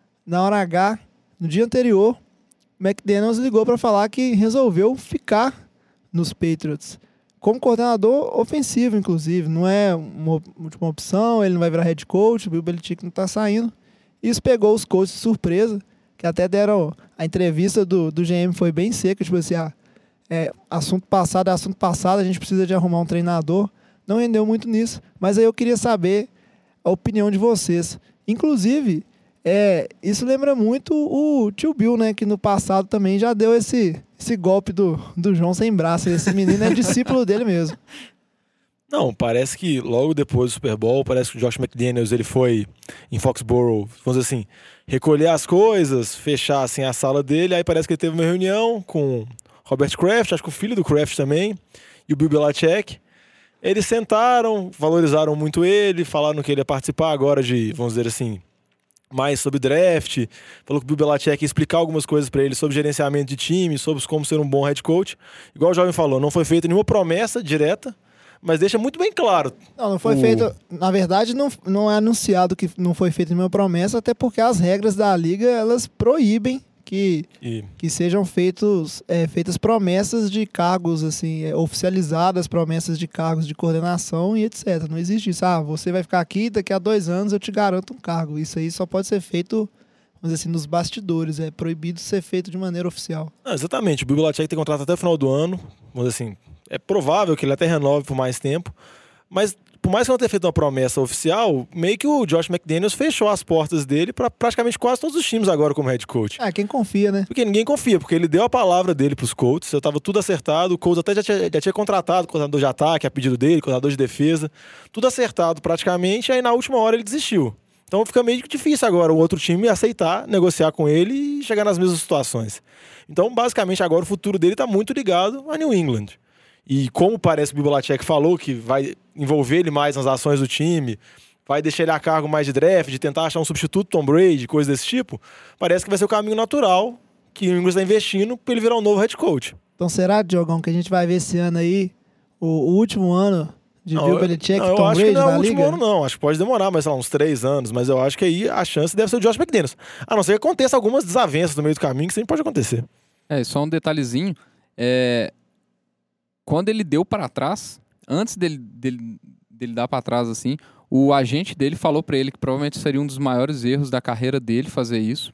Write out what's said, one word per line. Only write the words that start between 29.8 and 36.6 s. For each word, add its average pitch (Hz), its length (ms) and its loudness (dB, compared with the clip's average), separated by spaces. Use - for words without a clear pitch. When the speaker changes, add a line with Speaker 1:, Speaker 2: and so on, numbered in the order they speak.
Speaker 1:
isso 208 240 -2
lembra 269 300 2
muito 240 380 0
o 294 580 2
tio 311 220 -2
Bill, 240 240 2
né, 220 160 2
que 202 100 -6
no 208 140 0
passado 190 500 0
também 196 300 0
já 233 160 2
deu 226 220 4
esse, 214 440 0
esse 233 180 -2
golpe 190 340 0
do, 170 280 0
do 190 160 2
João 175 220 2
sem 214 180 0
braço. 170 360 0
Esse 170 240 0
menino 196 300 2